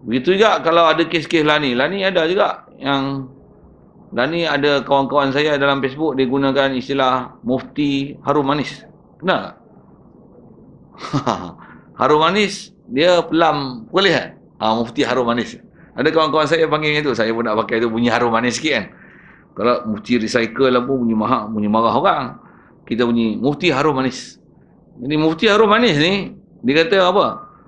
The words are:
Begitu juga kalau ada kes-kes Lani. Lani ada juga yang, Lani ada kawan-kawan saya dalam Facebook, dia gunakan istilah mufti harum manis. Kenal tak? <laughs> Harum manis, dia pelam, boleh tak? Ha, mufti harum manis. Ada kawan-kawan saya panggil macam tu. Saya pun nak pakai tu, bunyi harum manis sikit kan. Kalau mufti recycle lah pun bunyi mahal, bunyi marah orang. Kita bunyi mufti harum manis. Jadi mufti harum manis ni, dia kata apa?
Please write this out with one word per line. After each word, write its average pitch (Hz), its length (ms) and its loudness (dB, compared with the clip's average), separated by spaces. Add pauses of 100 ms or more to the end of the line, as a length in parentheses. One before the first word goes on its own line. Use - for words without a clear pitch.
Begitu 127 320 0
juga 196 240 4
kalau 165 280 4
ada 156 160 2
kes-kes 160 400 0
Lani. 151 320 2
Lani 160 240 0
ada 185 240 0
juga 185 400 -2 (160)
yang, 139 480 -4 (800)
Lani 160 380 -2
ada 143 340 0
kawan-kawan 139 480 0
saya 147 300 0
dalam 139 240 2
Facebook, 139 340 -2
dia 131 80 2
gunakan 135 480 0
istilah 131 720 -2
mufti 139 800 -4
harum 143 220 0
manis. 147 340 -4 (380)
Kenal 170 180 -2 (140)
tak? - 40 -20 (1400)
<laughs> 90 540 -4 (460)
Harum 151 240 4
manis, 190 480 -2 (160)
dia 170 320 2
pelam, 147 720 0
boleh 185 240 2
tak? 104 120 -4 (320)
Ha, 110 200 0
mufti 120 240 -2
harum 120 240 0
manis. 117 320 -4 (320)
Ada 135 160 0
kawan-kawan 156 400 2
saya 160 160 2
panggil 151 320 0
macam 151 160 0
tu. - 40 0
Saya 110 200 0
pun 117 80 -2
nak 107 160 0
pakai 113 240 -2
tu, 113 80 -2
bunyi 120 160 0
harum 120 240 2
manis 113 240 0
sikit 151 160 -2
kan. 110 120 -2 (680)
Kalau 117 240 0 (160)
mufti 104 240 -2
recycle 117 560 0
lah 123 80 2
pun 127 240 -2
bunyi 113 120 0
mahal, 107 360 -2
bunyi 104 160 -2
marah 113 240 2
orang. 151 320 0 (640)
Kita 120 160 0
bunyi 117 320 0
mufti 143 320 -2
harum 139 320 0
manis. - 400 -6 (600)
Jadi 143 160 -4
mufti 160 320 2
harum 208 200 4
manis 214 280 4
ni, 180 360 0 (280)
dia 143 240 2
kata 190 240 4
apa? 185 180 4 (420)